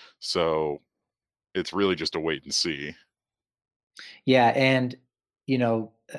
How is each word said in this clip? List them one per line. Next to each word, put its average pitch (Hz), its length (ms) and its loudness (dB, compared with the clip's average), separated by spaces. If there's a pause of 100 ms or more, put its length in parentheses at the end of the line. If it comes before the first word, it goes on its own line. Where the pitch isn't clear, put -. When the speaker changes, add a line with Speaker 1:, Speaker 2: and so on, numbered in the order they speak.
(180)
Speaker 1:
So 78 640 -2 (720)
it's 90 180 -4
really 95 220 2
just 80 220 -4
a 80 40 -2
wait 78 220 -4
and 71 100 -12
see. 73 400 -4 (1300)
Speaker 2:
Yeah. 127 320 6
And, 131 400 2 (500)
you 131 120 0
know, 113 340 0 (260)